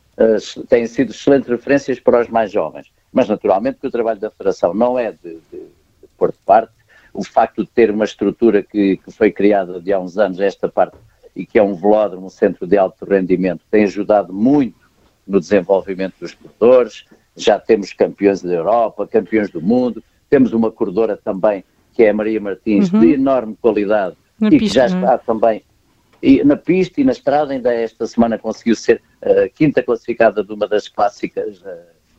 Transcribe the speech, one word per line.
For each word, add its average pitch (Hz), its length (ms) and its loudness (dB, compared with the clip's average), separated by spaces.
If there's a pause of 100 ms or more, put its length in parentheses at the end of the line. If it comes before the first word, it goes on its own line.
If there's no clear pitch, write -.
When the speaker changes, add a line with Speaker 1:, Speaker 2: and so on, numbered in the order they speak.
(180)
Speaker 1:
eh, 110 180 4 (320)
têm 120 180 2
sido 113 240 -4
excelentes 135 380 0
referências 127 500 -2
para 120 220 2
os 113 80 -2
mais 113 240 -2
jovens. 76 400 -6 (200)
Mas, 120 160 0
naturalmente, 107 520 -2
que - 60 -8
o - 40 -6
trabalho 113 300 -4
da 107 100 -6
Federação 95 440 -4
não 123 240 0
é 113 140 -4
de, 82 220 -18 (160)
de, 87 80 -16
de - 580 -20
pôr - 160 -2
de - 120 -16
parte. 110 280 2 (400)
O 98 120 -8
facto - 380 -2
de 92 80 -8
ter 113 200 2
uma 107 140 -2
estrutura 101 580 0
que, 98 360 -2
que - 120 -20
foi 107 200 0
criada 95 500 0
de 87 100 -8
há 98 80 0
uns 92 200 -10
anos, 95 200 -2
esta 98 300 -4
parte, - 280 -2 (380)
e 95 120 -10
que - 120 0
é 110 40 6
um 101 120 0
velódromo, 95 520 0
um 90 40 -16
centro 95 360 -2
de 92 100 2
alto 95 300 -2
rendimento, 90 640 0
tem 107 140 4
ajudado 98 500 0
muito 123 420 0 (500)
no 98 140 0
desenvolvimento 95 800 -2
dos 85 140 -14
corredores. 120 680 2 (300)
Já 104 240 0
temos 101 360 0
campeões 98 480 0
da 90 100 -6
Europa, 95 540 -2
campeões 107 440 -2
do 80 120 -10
mundo, 127 400 -2 (260)
temos 131 240 2
uma 113 180 0
corredora 104 460 -4
também, 98 480 -4 (300)
que - 80 2
é 107 80 6
a 104 40 2
Maria 107 260 -4
Martins, 104 520 -2
Speaker 2:
Uhum. 214 80 4
Speaker 1:
de 165 120 6
enorme 131 500 -2
qualidade, 104 520 0 (240)
Speaker 2:
Na 214 100 0
Speaker 1:
e 214 100 6
Speaker 2:
pista, 196 260 2
Speaker 1:
que 117 60 2
já 95 40 -2
Speaker 2:
não 180 40 -2
é? 127 160 0
Speaker 1:
está 113 40 0
também, 110 440 -2 (600)
e 135 220 4
na 143 120 4
pista 180 440 -2
e 139 40 2
na 127 80 2
estrada, 143 400 -2
ainda 123 200 -2
esta 117 340 -4
semana 117 320 -2
conseguiu 110 380 -4
ser, - 240 0 (220)
eh, 98 320 2
quinta 147 280 0
classificada 113 640 -2
de 104 80 -14
uma 104 160 -6
das 104 200 -2
clássicas, 101 760 -6
eh, 90 140 -16 (400)